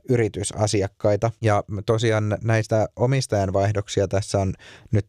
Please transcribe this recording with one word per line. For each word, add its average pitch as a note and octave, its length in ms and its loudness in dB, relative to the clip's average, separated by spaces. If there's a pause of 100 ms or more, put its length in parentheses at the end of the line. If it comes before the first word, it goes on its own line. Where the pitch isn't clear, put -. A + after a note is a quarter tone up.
yritysasiakkaita. G#2 1200 0 (100)
Ja G#2 220 2 (220)
tosiaan G#2+ 580 0
näistä A2 520 2
omistajanvaihdoksia G2+ 1120 0
tässä G2 320 -2
on F#2+ 140 0 (380)
nyt G#2 180 2